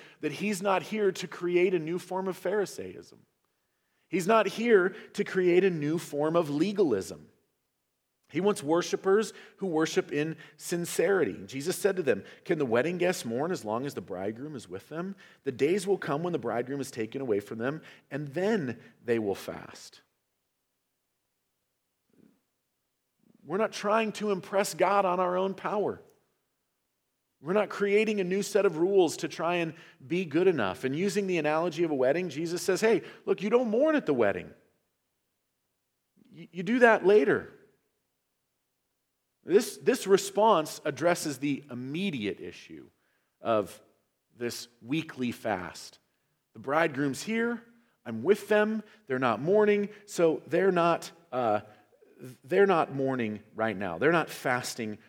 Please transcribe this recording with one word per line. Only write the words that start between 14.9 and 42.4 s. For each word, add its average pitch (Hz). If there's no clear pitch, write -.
The 139
days 165
will 190
come 156
when 175
the 160
bridegroom 123
is 131
taken 120
away 110
from 110
them, 135
and 147
then 185
they 117
will 104
fast." -
We're 165
not 214
trying 214
to 208
impress 196
God 190
on 180
our 180
own 190
power. 175
We're 151
not 208
creating 208
a 190
new 190
set 196
of 175
rules 180
to 165
try 170
and 165
be 175
good 165
enough. 110
And 131
using 196
the 180
analogy 156
of 165
a 151
wedding, 143
Jesus 165
says, 180
"Hey, 220
look, 190
you 208
don't 240
mourn 302
at 277
the 151
wedding. 92
You, 160
you 175
do 214
that 220
later." 190
This, 226
this 185
response 190
addresses 147
the 139
immediate 131
issue 85